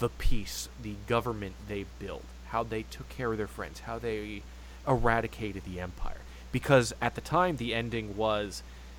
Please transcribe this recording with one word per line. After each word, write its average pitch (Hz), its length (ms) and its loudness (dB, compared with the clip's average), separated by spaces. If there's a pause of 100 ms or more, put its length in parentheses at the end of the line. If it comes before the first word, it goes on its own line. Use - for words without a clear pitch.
the 120 80 2
peace, - 600 4 (140)
the 107 120 -6 (120)
government 113 480 0 (140)
they 101 160 -4 (160)
built, 90 240 -8 (240)
how 113 160 0
they 113 180 -2
took - 260 -10
care 123 220 -2
of 110 80 0
their 107 80 0
friends, 87 340 -8
how 117 160 -6
they 107 460 -4 (460)
eradicated 113 760 4
the 92 140 -6
Empire. - 400 -2 (320)
Because 131 500 6
at 117 140 2
the 120 60 -6
time, 170 380 2
the 113 160 -2
ending 113 420 -2
was 104 460 2 (360)